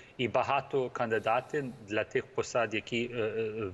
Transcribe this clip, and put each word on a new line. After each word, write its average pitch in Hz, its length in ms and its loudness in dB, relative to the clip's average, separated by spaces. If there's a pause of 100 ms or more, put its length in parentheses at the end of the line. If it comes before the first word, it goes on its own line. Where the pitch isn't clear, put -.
(180)
і 123 100 2
багато 127 640 2
кандидатів 117 760 0 (220)
для 107 160 2
тих - 220 0
посад, 113 480 0
які, 117 400 -2
е, 123 40 -4
е, 110 340 0 (220)